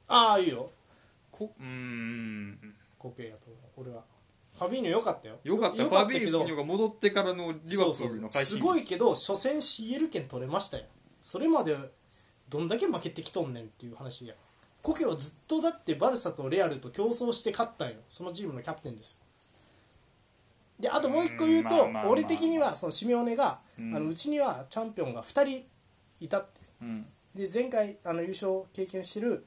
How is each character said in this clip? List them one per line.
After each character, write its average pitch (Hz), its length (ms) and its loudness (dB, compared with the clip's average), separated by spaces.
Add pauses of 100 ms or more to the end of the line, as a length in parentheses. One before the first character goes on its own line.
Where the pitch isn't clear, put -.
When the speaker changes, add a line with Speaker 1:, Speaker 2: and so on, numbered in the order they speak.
Speaker 1:
あ 226 260 6
あ、 202 60 6
い 180 80 2
い - 20 2
よ。 120 220 -4 (600)
Speaker 2:
こ-、 214 280 -12
う - 20 -20
ー 131 40 -14
ん。 113 1080 -10 (220)
Speaker 1:
コ 127 140 -14
ケ 117 160 -14
や 107 100 -20
と - 100 -20
思 117 80 -20
う、 123 340 -18
俺 - 20 -12
は。 117 120 -16 (540)
フ 180 80 -4
ァ 180 40 -2
ビ 254 100 -4
ー - 20 -4
ニ 202 80 -2
ョ - 20 0
良 220 100 2
か 214 120 0
っ - 80 -12
た 110 80 -16
よ。 110 160 -16
Speaker 2:
良 180 120 2
か 220 120 4
っ - 60 -4
た。 - 60 0
Speaker 1:
良 302 80 2
か 196 140 8
っ 208 40 2
た 262 120 0
け 220 60 0
ど。 165 140 2
Speaker 2:
フ 151 40 2
ァ - 40 0
ビ 165 40 -2
ー - 0 -
ニ - 0 -
ョ 156 60 -4
が 143 80 -2
戻 202 240 2
っ 214 80 -14
て 202 140 4
か 202 120 2
ら 185 100 0
の 170 200 -4 (100)
リ 170 140 0
バ 185 80 6
プ 160 60 6
ー 131 180 -2
ル 110 100 -6
の 110 100 -8
快 - 0 -
進 - 0 -
撃。 - 0 -
Speaker 1:
そ - 40 0
う - 0 -
そ - 0 -
う - 0 -
そ 139 80 8
う。 131 40 12
す - 120 6
ご 359 180 2
い 285 80 0
け 180 140 -4
ど、 226 140 4
初 196 260 0
戦 285 240 4
シ - 220 0
ー 233 120 -4
エ 294 40 -4
ル 320 100 -2
権 147 180 -8
取 123 140 -8
れ 131 100 -8
ま 185 80 0
し - 100 -4
た 135 80 -8
よ。 110 60 -12 (400)
そ - 160 -6
れ 302 80 0
ま 311 160 4
で 151 140 -2 (720)
ど 143 100 -6
ん 170 80 -2
だ 214 100 -2
け 381 100 -2
負 240 120 -2
け - 100 -8
て 165 120 -10
き - 80 -10
と - 160 -4
ん 131 80 -8
ね 117 80 -10
ん - 40 -12
っ - 20 -14
て 113 180 -20
い 120 60 -14
う 117 40 -18
話 127 320 -14
や。 107 80 -16 (460)
コ 311 120 0
ケ 330 120 -2
は 175 100 0
ず - 160 2
っ - 20 -10 (140)
と 320 140 0
だ 330 80 2
っ 330 120 -4
て - 140 -2
バ 196 140 2
ル 254 80 2
サ - 160 6
と 135 160 -6
レ 185 120 2
ア 175 60 2
ル 139 120 -6
と - 100 -14
競 208 180 0
争 233 240 4
し 233 100 0
て 202 100 -2
勝 170 180 -2
っ - 80 -16
た 147 80 -4
ん 120 60 -6
よ。 110 40 -14 (140)
そ - 160 -10
の 180 80 -8
チ 202 100 -8
ー 185 40 -6
ム 147 60 -6
の 123 80 -10
キ 165 80 -10
ャ 156 40 -8
プ - 80 -14
テ 139 80 -12
ン 110 80 -12
で 104 60 -16
す。 - 140 -14 (1600)
で、 208 120 -2
あ 302 100 0
と 285 100 2
も 311 120 2
う 349 40 2
一 - 120 -4
個 330 80 0
言 320 160 6
う - 20 0
と、 - 60 -2
Speaker 2:
う - 20 2
ん、 - 0 -
ま 339 40 4
あ 294 80 8
ま - 0 -
あ 233 100 0
ま 220 80 -4
あ - 20 0
ま 202 60 2
あ。 - 20 4
Speaker 1:
俺 302 140 4
的 320 240 0
に 330 100 2
は 262 160 0
そ - 100 -2
の 156 60 -4
シ - 140 0
メ 240 100 2
オ 240 80 0
ネ 233 140 -2
が、 - 240 0 (180)
Speaker 2:
う - 20 -12
ん。 226 140 -6
Speaker 1:
あ - 40 -2
の、 311 80 -2
う 311 80 -4
ち 285 140 -2
に 294 100 0
は 143 300 -2
チ - 80 -10
ャ 226 60 -2
ン 220 100 -8
ピ 190 80 -6
オ 147 40 -4
ン 127 80 -6
が 117 80 -10
二 277 240 2
人 262 200 -4 (540)
い 165 80 -10
た - 120 0
っ 196 60 -4
て。 - 140 -20 (220)
Speaker 2:
う 120 40 -12
ん。 110 200 -8 (280)
Speaker 1:
で、 190 200 -6
前 247 160 0
回、 214 340 -2
あ 175 80 -4
の、 170 100 -2
優 175 80 -4
勝 190 340 -2 (100)
経 190 120 -6
験 190 200 -6
し - 80 -4
て 214 80 -6
る、 226 260 -2